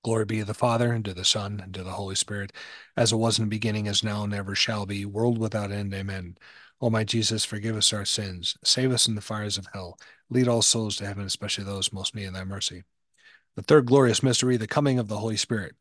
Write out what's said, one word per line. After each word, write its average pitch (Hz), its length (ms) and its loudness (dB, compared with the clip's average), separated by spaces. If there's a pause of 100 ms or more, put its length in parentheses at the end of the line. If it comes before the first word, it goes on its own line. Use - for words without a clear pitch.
Glory 110 220 2
be 107 160 -2
to 104 40 -4
the 107 100 -6
Father, 120 380 2
and 110 120 -2
to 98 100 -6
the 92 100 -8
Son, 101 380 0
and 95 120 -14
to 92 80 -8
the 92 100 -8
Holy 95 220 -6
Spirit, 101 380 -4 (440)
as 113 160 4
it 113 40 2
was 110 220 2
in 110 80 0
the - 20 0
beginning, 107 380 -2
is 101 180 0
now, 104 200 -2
and 101 100 -2
ever 98 200 -6
shall 104 320 0
be, 101 180 -4
world 113 340 0
without 107 340 -2
end. 101 220 -4
Amen. 95 420 -8 (440)
O 120 100 2
my 110 140 2
Jesus, 110 400 0
forgive 110 320 -4
us - 160 2
our 104 120 -4
sins, 92 580 -4
save 127 300 4
us 117 160 4
in 110 60 0
the 104 80 -6
fires 107 340 -4
of 95 160 -10
hell, 90 260 -12 (300)
lead 123 200 4
all 117 120 4
souls 110 360 2
to 101 100 -6
heaven, 98 180 -6
especially 98 400 -6
those 98 280 -4
most 98 220 -6
need 95 200 -8
thy 92 100 -8
mercy. 95 380 -6 (760)
The - 60 -8
third 147 240 6
glorious 123 360 6
mystery, 127 340 4
the 110 100 -2
coming 139 320 2
of 107 100 -2
the 107 100 -4
Holy 110 200 -2
Spirit. - 420 -4